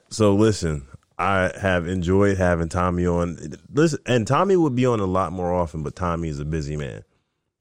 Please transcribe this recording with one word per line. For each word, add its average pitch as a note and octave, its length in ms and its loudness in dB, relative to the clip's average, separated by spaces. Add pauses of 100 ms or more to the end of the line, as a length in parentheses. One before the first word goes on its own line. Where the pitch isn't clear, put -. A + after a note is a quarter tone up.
(100)
So G2+ 240 4
listen, F2+ 520 0 (320)
I F#2 320 2 (100)
have F2+ 280 0
enjoyed F#2 480 2
having F2 320 2
Tommy F2+ 380 0
on. F2 320 -2 (340)
Listen, D#3 340 0
and A2+ 200 2
Tommy F3+ 300 2
would D#3 180 2
be B2+ 120 2
on A#2 140 2
a G2 60 0
lot F#2 260 0
more F2+ 200 -2
often, E2+ 300 -2
but C#2+ 140 -8
Tommy E2+ 320 -4
is C#2+ 120 -6
a D2 40 -6
busy D2+ 320 -4
man. A#1 280 -10 (560)